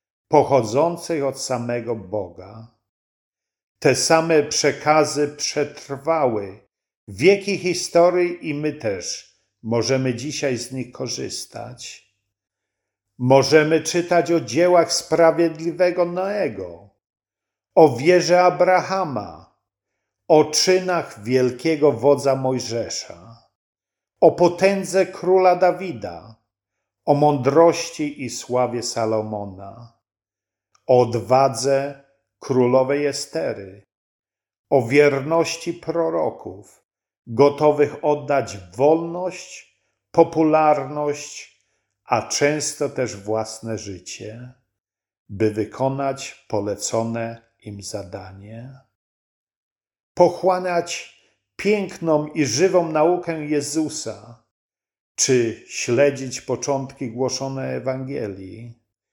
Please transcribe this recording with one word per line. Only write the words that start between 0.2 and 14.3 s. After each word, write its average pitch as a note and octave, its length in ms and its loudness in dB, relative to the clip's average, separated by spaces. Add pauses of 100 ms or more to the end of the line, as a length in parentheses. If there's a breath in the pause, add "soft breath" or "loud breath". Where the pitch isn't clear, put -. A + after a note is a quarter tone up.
pochodzących C#3 1000 2
od C3+ 160 -6
samego A#2+ 540 -6
Boga. G2+ 720 -10 (1120)
Te C3 160 4
same D#3+ 480 2
przekazy D3 840 0
przetrwały C#3 1300 -4 (480)
wieki F3+ 500 2
historii F3 920 0
i D3 40 -4
my D3 200 -4
też - 600 -8 (280)
możemy A#2+ 520 0
dzisiaj C3+ 420 -4
z - 140 -12
nich C3 200 -10
korzystać. - 1200 -12 (1080)
Możemy D3+ 640 4
czytać E3+ 500 0